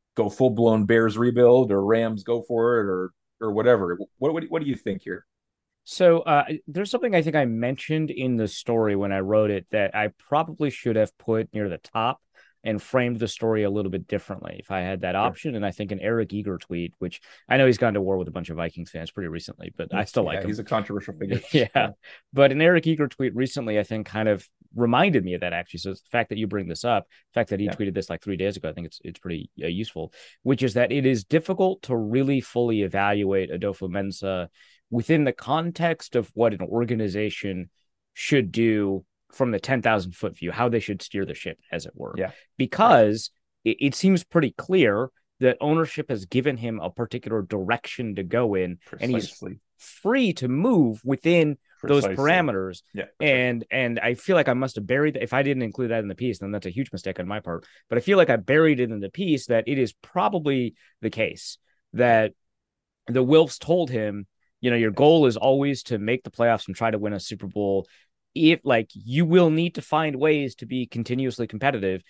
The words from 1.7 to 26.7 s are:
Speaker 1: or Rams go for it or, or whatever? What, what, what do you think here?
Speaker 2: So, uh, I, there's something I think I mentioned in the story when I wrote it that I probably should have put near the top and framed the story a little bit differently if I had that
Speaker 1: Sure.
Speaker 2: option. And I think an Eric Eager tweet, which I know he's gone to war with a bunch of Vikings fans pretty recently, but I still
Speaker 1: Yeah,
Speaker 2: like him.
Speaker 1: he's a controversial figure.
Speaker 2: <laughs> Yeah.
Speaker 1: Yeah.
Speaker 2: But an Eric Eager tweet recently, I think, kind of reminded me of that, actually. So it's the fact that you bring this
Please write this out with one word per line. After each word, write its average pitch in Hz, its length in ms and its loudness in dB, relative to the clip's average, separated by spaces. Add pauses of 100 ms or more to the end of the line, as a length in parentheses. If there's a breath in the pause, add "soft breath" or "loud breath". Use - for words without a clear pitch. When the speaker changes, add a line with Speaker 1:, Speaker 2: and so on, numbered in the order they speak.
Speaker 1:
or 98 140 2
Rams 110 380 2
go 117 180 -2
for 117 400 0
it 101 60 -2
or, 92 260 -4 (260)
or 110 140 -4
whatever? 104 440 2 (200)
What, 147 160 0
what, 160 160 -4
what 160 120 -4
do 143 60 -6
you 127 80 -2
think 98 280 -6
here? 92 220 -10 (640)
Speaker 2:
So, 170 340 4
uh, 147 260 2
I, 156 200 -6
there's 180 240 -6
something 240 240 0
I 170 60 4
think 151 140 -2
I 143 100 2
mentioned 131 640 -2
in 127 260 -2
the 107 100 0
story 110 480 0
when 98 160 -2
I 98 80 -2
wrote 107 320 2
it 95 200 -4
that 104 240 0
I 107 220 0
probably 151 540 -2
should 117 240 -2
have 107 220 0
put 110 360 -4
near 104 160 -4
the 82 80 -8
top 113 420 -4 (440 soft breath)
and 107 180 -4
framed 123 380 -2
the 113 80 -2
story 110 340 -2
a 101 80 0
little 98 220 -4
bit 90 160 -6
differently 92 500 -8
if - 140 -14
I 95 100 -2
had 92 200 -6
that 90 100 -4
Speaker 1:
Sure. 95 100 0
Speaker 2:
option. 123 340 -2
And 104 80 -4
I 98 60 0
think 98 220 -8
an 98 80 -8
Eric 110 340 -2
Eager 101 240 -4
tweet, 87 400 -8
which - 240 -10 (260 soft breath)
I 127 100 2
know 135 100 6
he's 120 100 4
gone 113 160 2
to 104 80 0
war 95 160 0
with 87 100 -4
a 80 40 -12
bunch 85 180 -10
of 80 80 -10
Vikings 85 320 -8
fans 82 220 -12
pretty 92 160 -10
recently, 85 500 -14
but 82 160 -10
I 104 120 -2
still - 180 -2
Speaker 1:
Yeah, 82 60 -2
Speaker 2:
like - 120 -4
him. 95 60 -4
Speaker 1:
he's 107 100 -4
a 110 60 -8
controversial 104 500 -4
figure. - 320 -4
Speaker 2:
<laughs> - 80 -18
Yeah. 120 220 4
Speaker 1:
Yeah. 107 140 2 (440 loud breath)
Speaker 2:
But 135 180 6
an 147 120 2
Eric 165 240 4
Eager 151 200 0
tweet 120 280 -4
recently, 120 420 -2
I 101 60 2
think, 110 240 -6
kind 110 200 -2
of 101 220 0 (240)
reminded 120 500 4
me 90 120 -6
of 82 60 -6
that, 87 120 -4
actually. 87 280 -8
So 98 100 -8
it's 92 100 -12
the - 80 -20
fact 117 200 0
that 107 100 -6
you 107 80 -2
bring 95 200 -4
this 82 160 -8